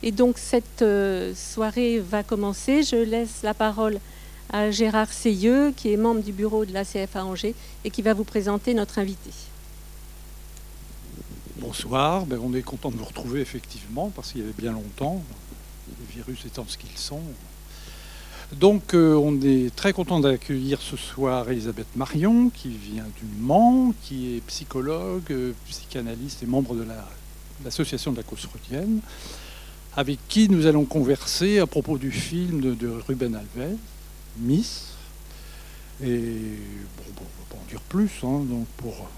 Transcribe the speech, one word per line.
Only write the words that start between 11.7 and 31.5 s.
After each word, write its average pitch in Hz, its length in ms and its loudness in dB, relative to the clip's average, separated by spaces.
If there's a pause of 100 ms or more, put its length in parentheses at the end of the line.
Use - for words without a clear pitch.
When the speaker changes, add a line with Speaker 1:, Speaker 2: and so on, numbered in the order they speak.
Speaker 2:
ben, 131 180 -2
on 123 120 -2
est 127 80 0
content 131 280 -6
de 117 60 -4
vous 110 80 -6
retrouver 123 360 -4
effectivement, 123 720 -6
parce - 160 -10
qu'il 123 100 -8
y 107 40 -4
avait 107 120 -6
bien 113 160 -4
longtemps, 113 480 -4 (680)
les 117 340 -12
virus 127 240 -10
étant 120 200 -8
ce - 120 -10
qu'ils - 180 -14
sont. 147 240 -6 (1400)
Donc, 196 360 6
euh, 160 200 10
on 147 280 6
est 131 340 6
très 196 160 2
content 180 280 2
d'accueillir 135 600 2
ce - 160 -8
soir 127 540 -2
Elisabeth 113 460 -4
Marion, 190 520 6
qui 233 200 -4
vient 107 360 -8 (140)
du 113 80 -10 (120)
Mans, 233 540 8 (120)
qui 127 320 -4
est 117 100 -2
psychologue, 160 840 -4
euh, 127 220 -2 (160)
psychanalyste 120 720 -8
et 123 40 -4
membre 123 280 2
de 117 100 -2
la, 110 220 -10 (560)
l'association 135 500 -2
de 120 40 -2
la 117 60 -6
cause - 240 -10
freudienne, 202 540 -2 (960)
avec 139 220 0 (100)
qui 214 200 8
nous 175 160 8
allons 151 220 8
converser 156 720 4